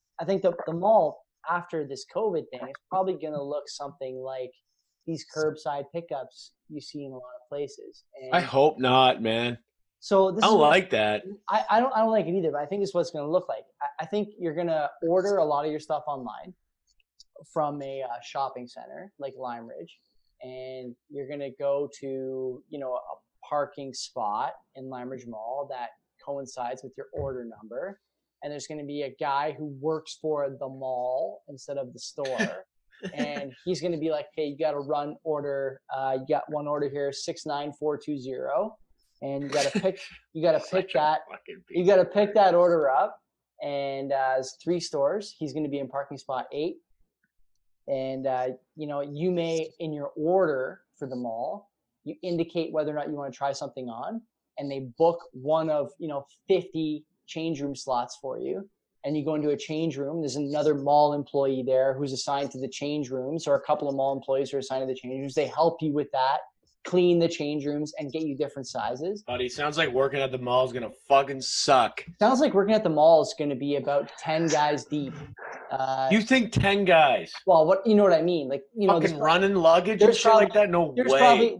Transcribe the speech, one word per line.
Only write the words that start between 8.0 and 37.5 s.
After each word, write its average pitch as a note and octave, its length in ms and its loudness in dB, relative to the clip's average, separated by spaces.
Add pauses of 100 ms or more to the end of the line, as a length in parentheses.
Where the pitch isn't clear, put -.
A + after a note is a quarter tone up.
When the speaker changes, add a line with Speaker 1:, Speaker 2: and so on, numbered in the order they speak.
Speaker 1:
And C3 140 -6
Speaker 2:
I F3 60 4
hope C#3 400 4
not, B2+ 420 6
man. A#2 340 0 (440)
Speaker 1:
So F#3+ 320 4
this G3+ 120 2
Speaker 2:
I B3+ 40 8
don't A3+ 80 8
Speaker 1:
is F#3 60 8
what D3 100 8
Speaker 2:
like F#3+ 200 4
that. G#2+ 300 2 (260)
Speaker 1:
I, G#3+ 220 0
I G#3 100 6
don't, B3+ 160 2
I A3 40 2
don't A3+ 100 4
like G#3+ 160 2
it E3 80 -4
either, F3 180 0
but C#3+ 100 -4
I D3 40 -4
think G3+ 160 -4
it's F#3+ 140 -2
what F3 60 4
it's E3 100 -2
gonna D3 180 -6
look F3+ 180 0
like. A2 180 -8 (160)
I, - 220 -8
I - 40 -6
think G#3 220 -2 (100)
you're E3 160 -4
gonna D#3+ 340 -2 (180)
order F#3+ 300 2
a E3 80 2
lot D3 200 -2
of D#3 40 -4
your D3+ 100 -6
stuff D3+ 280 -6
online C3 480 -10 (960)
from D3 300 -2
a, C3+ 180 -8
uh, B2+ 60 -6 (160)
shopping C3 440 -8
center C3+ 520 -18
like C#3 180 -10
Lime A#2+ 300 -12
Ridge, D3+ 320 -18 (420)
and C3 540 -14 (140)
you're C#3+ 180 -12
gonna C#3+ 320 -10
go C#3 280 -2 (120)
to, C3 720 -8
you D3+ 100 -12
know, B2+ 160 -6
a - 40 -6 (480)
parking C#3 460 -6
spot A#2 600 -6 (220)
in C3 140 -14
Lime B2+ 200 -12
Ridge B2 180 -14
Mall A#2+ 420 -10
that B2 200 -12 (360)
coincides C3 580 -10
with C3 140 -18
your C3+ 160 -14
order C3 320 -8
number. A2+ 540 -12 (440)
And D3 80 -10
there's D3 140 -12
gonna D3+ 200 -12
be D3 180 -6
a C3 160 -8
guy D3 320 -2
who D3+ 140 -10 (140)
works D#3 400 -6
for D3 300 -2 (100)
the C3+ 80 -8
mall C3 800 -6
instead C#3 300 -12
of B2+ 160 -8
the A#2+ 60 -18
store. C3+ 720 -6
Speaker 2:
<laughs> - 40 -20 (400)
Speaker 1:
And C#3+ 380 -6 (140)
he's F3 160 -4
gonna E3+ 160 -2
be D#3 120 -4
like, D3 180 -4 (100)
"Hey, D#3 80 -2
you C#3+ 120 -8
gotta D3+ 220 -2
run D3 460 -6
order. C#3 560 -4 (120)
Uh, C3+ 240 -2
you C3 160 -8
got - 160 -2
one D3 160 -6
order D3 240 -2
here, C#3 220 -4
six - 340 -10
nine D3 280 -6